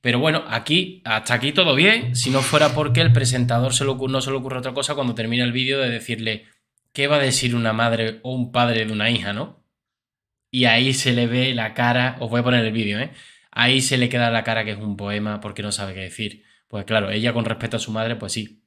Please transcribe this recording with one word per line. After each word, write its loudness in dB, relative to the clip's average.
Pero 2
bueno, 2
aquí, -2
hasta 0
aquí 0
todo 4
bien, 4
si 0
no 4
fuera 4
porque 2
el 6
presentador 2
se 2
le 2
ocu-, -4
no -2
se -6
le -2
ocurre -6
otra -8
cosa -4
cuando -2
termina -2
el 0
vídeo -2
de 0
decirle, -6
"¿Qué 0
va 4
a 4
decir 0
una 2
madre 0
o -8
un -4
padre 2
de -4
una 0
hija, 0
no?". -10
Y 2
ahí 4
se 0
le 2
ve 0
la -4
cara, 0
os -6
voy 0
a 0
poner 4
el 0
vídeo, -2
¿eh? -8
Ahí 2
se 0
le 2
queda 2
la 0
cara -2
que -4
es -8
un -6
poema -6
porque -10
no -6
sabe -8
qué -10
decir. -10
Pues -10
claro, 0
ella 0
con 0
respecto -4
a -2
su -8
madre, -2
pues -8
sí -8